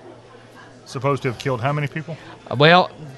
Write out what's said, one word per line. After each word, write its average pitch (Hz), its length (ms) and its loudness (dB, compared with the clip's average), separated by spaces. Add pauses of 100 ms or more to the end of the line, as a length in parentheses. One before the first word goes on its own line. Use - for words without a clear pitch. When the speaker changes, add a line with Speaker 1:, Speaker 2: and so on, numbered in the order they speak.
(840)
Speaker 1:
supposed 135 380 -2
to 135 60 0
have 113 100 -8
killed 127 220 -2
how 139 120 0
many 147 140 -4
people? 156 300 -10 (320)
Speaker 2:
Uh, - 60 -4
well, 165 340 6 (280)